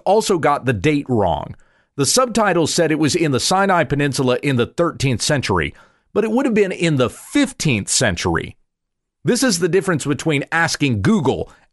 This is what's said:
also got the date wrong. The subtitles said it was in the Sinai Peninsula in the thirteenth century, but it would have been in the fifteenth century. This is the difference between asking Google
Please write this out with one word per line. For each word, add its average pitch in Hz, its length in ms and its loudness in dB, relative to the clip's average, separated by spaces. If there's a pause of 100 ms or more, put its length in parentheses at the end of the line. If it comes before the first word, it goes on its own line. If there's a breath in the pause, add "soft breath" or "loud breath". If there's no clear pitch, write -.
also 202 320 2
got 143 260 0
the 131 80 0
date 143 380 0
wrong. 95 460 0 (400)
The 139 100 -2
subtitles 202 680 2
said 160 180 2
it 151 80 0
was 156 160 0
in 160 180 0
the 120 80 0
Sinai 185 440 2
Peninsula 139 580 0
in 143 140 0
the 117 80 2
thirteenth 135 560 -2
century, 95 540 -2 (400 soft breath)
but 214 100 0
it 220 60 -2
would 262 160 2
have 226 80 0
been 196 180 2
in 160 240 0
the 123 140 2
fifteenth - 800 -2
century. - 680 -2 (680)
This 220 200 0
is 220 160 2
the 175 100 0
difference 180 380 0
between 143 440 -2
asking 147 520 0
Google 131 500 0 (200 soft breath)